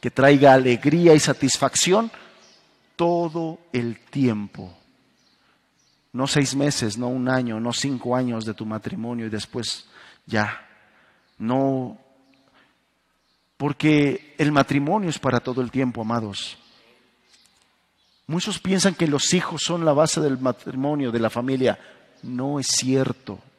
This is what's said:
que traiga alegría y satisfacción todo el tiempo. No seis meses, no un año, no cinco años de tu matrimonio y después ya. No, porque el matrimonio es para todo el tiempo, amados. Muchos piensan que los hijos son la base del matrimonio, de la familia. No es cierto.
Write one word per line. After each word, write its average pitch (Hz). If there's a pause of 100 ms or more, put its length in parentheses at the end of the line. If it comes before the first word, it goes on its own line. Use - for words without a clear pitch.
que 131
traiga 139
alegría 139
y 151
satisfacción 165 (840)
todo 170 (120)
el 117
tiempo. 104 (1400)
No 127
seis 135
meses, 127
no 123
un 123
año, 123
no 117
cinco 123
años 120
de 110
tu 107
matrimonio 110
y 107
después 110 (400)
ya. 107 (720)
No, 131 (1600)
porque 143
el 151
matrimonio 147
es 147
para 123
todo 127
el 120
tiempo, 123
amados. 110 (1700)
Muchos 180
piensan 190
que 170
los 147
hijos 170
son 170
la 156
base 156
del 143
matrimonio, 131
de 117
la 110
familia. 127 (460)
No 131
es 131
cierto. 127 (200)